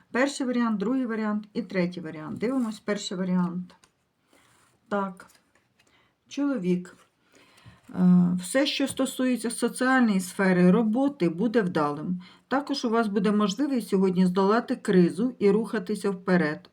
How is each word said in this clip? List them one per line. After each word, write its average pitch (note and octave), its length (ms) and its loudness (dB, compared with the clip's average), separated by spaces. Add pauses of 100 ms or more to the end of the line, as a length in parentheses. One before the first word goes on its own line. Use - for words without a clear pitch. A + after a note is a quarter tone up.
(100)
Перший C4+ 360 -2
варіант, A#3+ 320 0
другий B3 280 -2
варіант G#3+ 460 -4
і A#3 100 -6
третій F3+ 380 -2
варіант. D#3 380 -10
Дивимось A#3 420 -2
перший G3+ 380 -6
варіант. F3+ 560 -2 (1120)
Так, G3 380 -6 (1040)
чоловік. F#3 680 -2 (920)
Е, F3+ 520 4
все, C4+ 240 0
що C4+ 220 -2
стосується B3+ 640 -2
соціальної A#3+ 680 0
сфери, F3+ 500 4
роботи, A3+ 580 2
буде G#3+ 340 0
вдалим. D3+ 580 -2 (280)
Також C#4 360 -4
у A#3 60 -2
вас A3+ 180 2
буде G3+ 240 0
можливість A3+ 560 0
сьогодні F#3 380 2
здолати G3+ 500 0
кризу G3 600 2
і G3+ 120 4
рухатися G#3 600 -2
вперед, F3 640 -2